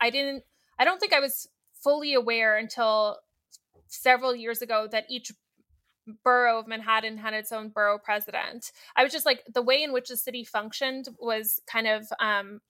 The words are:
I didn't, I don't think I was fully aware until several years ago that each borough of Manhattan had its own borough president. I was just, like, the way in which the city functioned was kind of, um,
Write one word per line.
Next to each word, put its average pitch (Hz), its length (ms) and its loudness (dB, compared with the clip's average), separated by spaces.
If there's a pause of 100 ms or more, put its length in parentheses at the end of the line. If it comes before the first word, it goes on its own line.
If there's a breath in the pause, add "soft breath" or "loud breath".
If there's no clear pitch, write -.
I 233 80 4
didn't, 277 340 -4 (340)
I - 60 6
don't 359 140 2
think 392 160 2
I 277 60 6
was - 280 -4 (240)
fully 294 400 0
aware 226 460 2
until 214 580 0 (680)
several 254 500 2
years 226 240 -6
ago 220 320 0
that 220 160 -2
each 247 240 -10 (920)
borough 247 360 4
of 220 80 -10
Manhattan 220 500 -2
had 214 160 -6
its 214 200 -6
own 220 180 -8
borough 208 280 2
president. 208 720 -6 (260 loud breath)
I 254 60 8
was 277 80 4
just, 320 140 -4
like, 262 260 2
the 247 120 0
way 262 200 4
in 285 120 -2
which 254 160 -2
the 240 80 -8
city 240 260 -6
functioned 262 640 -4 (100)
was 220 480 -2
kind 226 200 -2
of, 220 200 0 (140)
um, 208 500 -2